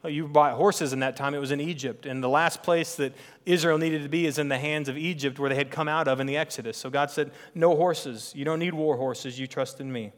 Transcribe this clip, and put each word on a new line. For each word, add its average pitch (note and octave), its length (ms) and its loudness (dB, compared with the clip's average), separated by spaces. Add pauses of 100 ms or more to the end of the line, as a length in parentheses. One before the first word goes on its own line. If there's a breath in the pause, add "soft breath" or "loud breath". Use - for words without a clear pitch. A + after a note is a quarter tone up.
you D3+ 240 -4
bought D3 260 6
horses D#3+ 380 2
in C3 80 -2
that C3 160 0
time, C#3 180 -2
it C#3+ 40 -2
was C#3 120 -4
in C#3+ 100 0
Egypt. C#3 460 -6
And C3 160 -4
the B2+ 60 0
last D#3 340 2
place E3+ 340 0
that C3+ 180 -2 (320 loud breath)
Israel E3 320 4
needed D#3+ 240 0
to C#3+ 60 -8
be E3 180 2
is D3+ 120 0
in D3 100 0
the C3+ 100 0
hands D3+ 300 -2
of C3+ 100 -6
Egypt, D3 400 -4
where C#3+ 100 0
they C3+ 80 2
had C3+ 140 0
come D#3 180 -2
out D#3 200 2
of C3 120 2
in C3+ 60 -2
the C#3 100 -2
Exodus. C#3 400 -4
So - 140 -10
God C#3 200 0
said, C#3+ 220 -4 (220 loud breath)
"No E3+ 220 4
horses. D3+ 580 -2
You C#3 100 -8
don't C#3+ 140 0
need E3+ 160 -2
war D#3 220 2
horses. B2 420 -6
You C3 80 -6
trust C3 340 -6
in C3+ 120 -8
me." A2 260 -8